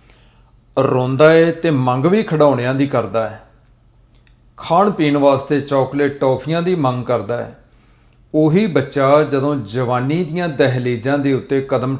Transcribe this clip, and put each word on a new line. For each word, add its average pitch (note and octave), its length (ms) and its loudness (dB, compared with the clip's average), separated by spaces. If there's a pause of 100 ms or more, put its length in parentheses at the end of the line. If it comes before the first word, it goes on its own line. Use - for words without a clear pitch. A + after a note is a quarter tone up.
(760)
ਰੋਂਦਾ C3 520 4
ਹੈ E3 220 6
ਤੇ E3 200 -2
ਮੰਗ B2+ 340 0
ਵੀ F#3 180 2
ਖਿਡੌਣਿਆਂ C3+ 500 0
ਦੀ C#3 140 0
ਕਰਦਾ A2 420 -4
ਹੈ, G#2+ 120 -18 (1160)
ਖਾਣ G3 340 2
ਪੀਣ D3+ 260 0
ਵਾਸਤੇ C#3 440 2
ਚਾਕਲੇਟ, C#3 580 -2
ਟੌਫੀਆਂ C#3 420 -2
ਦੀ F3+ 140 -2
ਮੰਗ B2+ 300 -2
ਕਰਦਾ A#2 320 -4
ਹੈ, A2 220 -12 (760)
ਉਹੀ D#3+ 320 4
ਬੱਚਾ C#3+ 560 2
ਜਦੋਂ C#3 320 -2
ਜਵਾਨੀ B2+ 680 -2
ਦੀਆਂ E3+ 260 -6
ਦਹਿਲੀਜ਼ਾਂ B2 680 -2
ਦੇ C#3 160 0
ਉੱਤੇ C3 280 -2
ਕਦਮ C3+ 380 -2